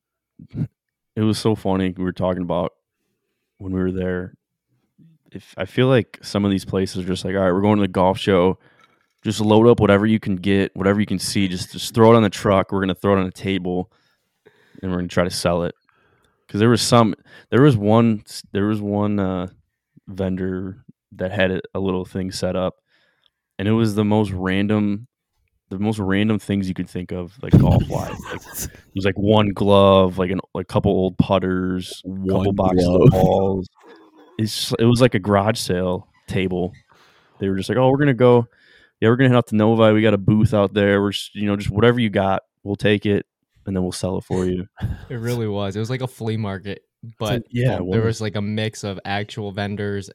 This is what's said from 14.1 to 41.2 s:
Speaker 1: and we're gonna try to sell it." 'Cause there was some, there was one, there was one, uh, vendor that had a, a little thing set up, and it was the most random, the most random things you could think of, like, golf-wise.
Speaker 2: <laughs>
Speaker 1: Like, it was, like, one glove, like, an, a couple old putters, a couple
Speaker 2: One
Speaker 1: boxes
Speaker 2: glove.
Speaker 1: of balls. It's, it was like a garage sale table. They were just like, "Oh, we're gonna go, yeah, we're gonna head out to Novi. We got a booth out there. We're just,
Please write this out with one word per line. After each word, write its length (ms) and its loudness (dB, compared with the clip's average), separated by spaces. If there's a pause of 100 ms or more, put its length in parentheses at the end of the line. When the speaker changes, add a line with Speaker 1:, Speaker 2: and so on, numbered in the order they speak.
Speaker 1:
and 100 -6
we're 80 -2
gonna 100 -6
try 160 0
to 60 -4
sell 320 -2
it." 120 -6 (720)
'Cause 120 -6
there 100 4
was 120 4
some, 340 4 (360)
there 100 4
was 160 6
one, 460 2 (300)
there 140 0
was 140 -2
one, 380 -2
uh, 280 -4 (600)
vendor 760 -6 (300)
that 180 -8
had 200 -4
a, 100 -4 (140)
a 60 -6
little 240 -4
thing 260 -8
set 240 -6
up, 200 -4 (840)
and 80 -4
it 60 2
was 220 0
the 100 0
most 260 0
random, 760 -2 (640)
the 100 -10
most 200 -2
random 400 0
things 280 -4
you 80 -4
could 140 -8
think 220 -12
of, 320 -10
like, 160 4
golf-wise. 640 0
Speaker 2:
<laughs> 60 -16
Speaker 1:
Like, 100 -12 (220)
it 320 -16
was, 100 -4
like, 140 0
one 300 4
glove, 680 4
like, 140 -2
an, 100 -4 (140)
a 100 -6
couple 260 0
old 280 0
putters, 840 -2
a 40 -10 (220)
couple 160 0
Speaker 2:
One 80 0
Speaker 1:
boxes 320 2
Speaker 2:
glove. 160 4
Speaker 1:
of 80 10
balls. 580 2 (680)
It's, 400 -6
it 60 2
was 160 4
like 140 4
a 40 -2
garage 400 2
sale 480 -2 (200)
table. 460 -2 (640)
They 100 -2
were 80 -2
just 120 -6
like, 80 -2
"Oh, 140 4
we're 80 2
gonna 160 2
go, 320 6 (540)
yeah, 80 4
we're 80 4
gonna 120 4
head 80 4
out 100 2
to 80 -4
Novi. 380 4
We 80 4
got 140 4
a 40 2
booth 340 2
out 200 2
there. 280 2
We're 100 0
just, 240 -10